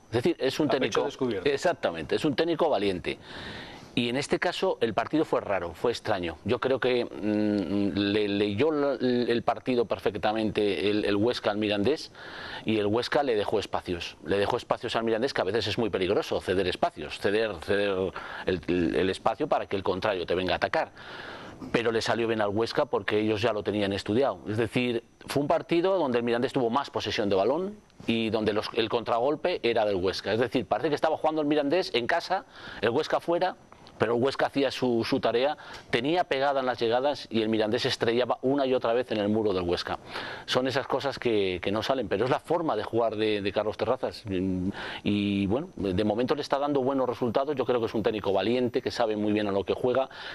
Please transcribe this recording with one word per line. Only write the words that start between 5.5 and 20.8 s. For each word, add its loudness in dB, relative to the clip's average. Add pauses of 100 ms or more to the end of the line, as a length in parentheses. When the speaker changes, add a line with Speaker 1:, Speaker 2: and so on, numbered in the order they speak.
Speaker 1:
fue 0
extraño. -2
Yo 2
creo 2
que, 2
mm, 0
le 2
leyó 2
la, 0
el 2
partido 0
perfectamente 0
el, 0
el 2
Huesca 2
al -2
Mirandés 0 (540)
y 2
el 0
Huesca 0
le 2
dejó 2
espacios. -4 (100)
Le 2
dejó 2
espacios -4
al 0
Mirandés, 0
que -2
a 2
veces 0
es -2
muy 0
peligroso 0
ceder 0
espacios, -4
ceder, 0 (100)
ceder 0 (340)
el, 0
el, 2
el 2
espacio -2
para 0
que -4
el -4
contrario 0
te 0
venga 0
a 0
atacar. -2 (800)